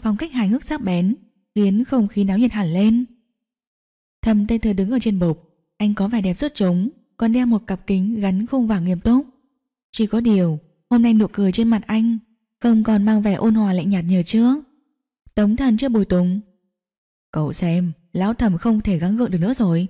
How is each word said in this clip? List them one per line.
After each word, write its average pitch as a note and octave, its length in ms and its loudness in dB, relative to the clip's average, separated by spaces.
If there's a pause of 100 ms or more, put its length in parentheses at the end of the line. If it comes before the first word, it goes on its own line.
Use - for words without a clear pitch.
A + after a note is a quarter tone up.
phong G#3+ 140 -2
cách D#4 160 -8
hài A3+ 160 -2
hước B3 160 -2
sắc D4+ 160 -6
bén, F#3 340 0 (400)
khiến G#3 300 2
không A#3 240 0
khí G3+ 160 -2
náo G3 140 0
nhiệt A#3+ 140 2
hẳn F#3+ 200 -2
lên. A3+ 320 2 (1160)
Thầm G#3+ 240 2
Tây A3+ 120 -2
Thừa A3 140 -2
đứng F#3+ 180 -2
ở C4 80 0
trên G#3+ 200 -2
bục, E3 400 -4 (180)
anh G#3 180 -2
có G3 140 -2
vẻ A#3 120 -2
đẹp F#3 140 -2
xuất D4 200 -6
chúng, F3+ 340 0 (280)
còn A3+ 160 0
đeo B3 140 2
một A3+ 200 0
cặp F#3 200 -8
kính G3+ 340 -2
gắn G3 260 -2
khung B3+ 200 -2
vàng G3 180 -2
nghiêm F3+ 160 -2
túc. B3+ 260 2 (680)
Chỉ A3 140 -2
có A3 140 -2
điều, F#3 380 2 (320)
hôm A#3+ 120 4
nay A#3 120 2
nụ G#3+ 180 4
cười G3 200 0
trên A3+ 160 0
mặt G#3+ 180 0
anh A3+ 320 0 (420)
không A3 240 4
còn G#3 200 2
mang G#3+ 180 2
vẻ G3+ 120 0
ôn A3 200 2
hòa G#3 180 0
lạnh F3+ 180 -2
nhạt F3+ 140 0
như F3+ 180 2
trước. A#3 340 2 (760)
Tống G#3+ 220 2
Thần B3+ 200 2
chưa C4+ 120 -2
bùi A3 160 2
tùng. F3+ 360 0 (920)
"Cậu D#3 220 -4
xem, F3 400 -2 (200)
lão G3 220 -2
Thẩm F#3+ 240 0
không A3 220 0
thể F#3+ 180 -2
gắng F#3 180 -2
gượng A#3 140 -2
được F3+ 80 -2
nữa G3+ 160 0
rồi. F3+ 360 0